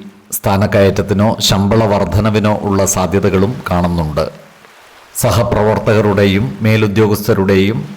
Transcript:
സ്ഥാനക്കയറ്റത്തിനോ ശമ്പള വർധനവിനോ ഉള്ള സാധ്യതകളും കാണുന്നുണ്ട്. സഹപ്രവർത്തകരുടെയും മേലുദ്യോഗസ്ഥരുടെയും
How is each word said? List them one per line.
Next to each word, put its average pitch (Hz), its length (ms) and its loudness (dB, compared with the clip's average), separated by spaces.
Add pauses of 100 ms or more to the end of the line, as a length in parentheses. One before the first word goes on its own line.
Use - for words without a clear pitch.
(360)
സ്ഥാനക്കയറ്റത്തിനോ 104 920 0 (220)
ശമ്പള 101 420 2
വർധനവിനോ 104 640 0 (140)
ഉള്ള 98 120 0 (140)
സാധ്യതകളും 95 580 0 (160)
കാണുന്നുണ്ട്. 85 560 -2 (960)
സഹപ്രവർത്തകരുടെയും 104 1200 2 (200)
മേലുദ്യോഗസ്ഥരുടെയും 104 1120 2 (200)